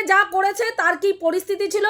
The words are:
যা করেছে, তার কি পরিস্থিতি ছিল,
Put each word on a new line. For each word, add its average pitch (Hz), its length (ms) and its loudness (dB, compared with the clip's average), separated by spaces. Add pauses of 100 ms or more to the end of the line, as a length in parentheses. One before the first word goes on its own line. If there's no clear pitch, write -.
যা 392 260 4
করেছে, 392 400 0
তার 349 260 0
কি 392 160 0
পরিস্থিতি 370 560 -2
ছিল, 403 220 0